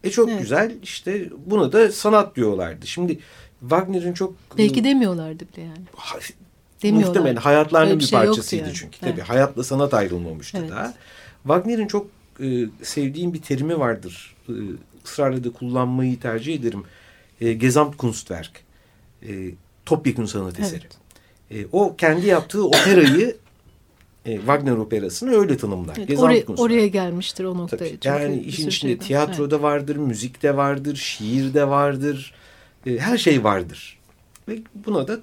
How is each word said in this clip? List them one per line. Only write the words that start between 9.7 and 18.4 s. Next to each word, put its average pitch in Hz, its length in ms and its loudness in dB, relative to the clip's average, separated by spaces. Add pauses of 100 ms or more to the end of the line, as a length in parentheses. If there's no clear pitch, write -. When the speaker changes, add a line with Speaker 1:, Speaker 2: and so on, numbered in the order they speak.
Speaker 1:
ayrılmamıştı 87 680 -4
Speaker 2:
Evet. 160 100 -8
Speaker 1:
daha. 233 220 -8 (500)
Wagner'in 202 440 0
çok, 202 200 -4 (360)
e, 123 220 0 (180)
sevdiğim 151 500 -4
bir 160 80 -8
terimi 151 380 -2
vardır. 98 560 -4 (140)
E, 120 40 -8 (520)
ısrarla 131 380 -2
da 120 100 -4
kullanmayı 127 640 -2
tercih 120 360 -6
ederim. 117 280 -6 (580)
E, 117 120 0
Gesamtkunstwerk. 123 1000 0 (760)